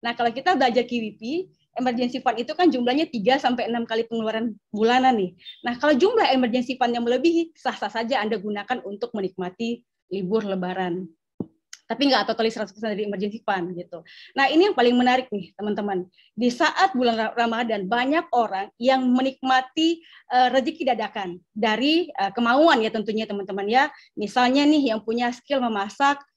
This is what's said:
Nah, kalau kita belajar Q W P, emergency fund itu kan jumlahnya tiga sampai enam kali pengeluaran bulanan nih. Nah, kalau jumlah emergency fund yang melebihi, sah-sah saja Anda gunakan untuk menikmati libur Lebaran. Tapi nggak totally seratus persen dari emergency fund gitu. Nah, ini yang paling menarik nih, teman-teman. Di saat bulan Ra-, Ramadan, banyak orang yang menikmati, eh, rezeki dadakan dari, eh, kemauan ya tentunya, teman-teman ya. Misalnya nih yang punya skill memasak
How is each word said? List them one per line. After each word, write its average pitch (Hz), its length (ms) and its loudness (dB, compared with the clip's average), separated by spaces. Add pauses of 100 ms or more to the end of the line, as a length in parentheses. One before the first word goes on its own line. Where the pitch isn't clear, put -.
Nah, 233 80 -4
kalau 240 240 0
kita 311 160 0
belajar 254 320 2
Q 240 160 -10
W 220 60 -6 (100)
P, 302 320 -6 (320)
emergency 247 400 -2
fund 233 160 0
itu 240 160 -6
kan 349 160 4
jumlahnya 254 400 0
tiga 247 320 2
sampai 240 320 0
enam 233 160 -4
kali 226 160 -2
pengeluaran 226 480 -4 (160)
bulanan 240 480 4
nih. 185 160 -2 (320)
Nah, 247 160 -6
kalau 294 160 4
jumlah 403 400 4
emergency 247 400 0
fund 240 160 0
yang 240 160 -2
melebihi, 330 480 0
sah-sah 220 320 -6
saja 233 320 -2
Anda 214 160 -2
gunakan 208 480 -6
untuk 220 320 -8
menikmati 190 640 -6 (320)
libur 202 320 -2
Lebaran. 185 640 -4 (760)
Tapi 240 240 0
nggak 226 240 2
totally 226 160 0
seratus 220 240 -6
persen 214 240 -6
dari 208 80 -4
emergency 208 400 -6
fund 185 320 -4
gitu. 175 240 -14 (320)
Nah, 269 160 2
ini 339 240 4
yang - 40 -2
paling 240 200 4
menarik 254 320 2
nih, 196 240 -10
teman-teman. 202 560 -4 (240)
Di 240 160 0
saat 311 480 2
bulan 240 160 2
Ra-, 220 240 -2
Ramadan, 226 480 -2
banyak 262 480 0
orang 202 480 -2
yang 262 240 2
menikmati, 262 960 2 (320)
eh, 254 160 4
rezeki 254 480 0
dadakan 202 560 -8
dari, 254 560 0
eh, 196 240 -4
kemauan 254 480 4
ya 220 80 0
tentunya, 220 400 -4
teman-teman 202 400 -6
ya. 269 240 2 (240)
Misalnya 247 480 2
nih 285 320 4
yang 214 80 -8
punya 240 240 -2
skill 262 320 -4
memasak 240 640 -2 (120)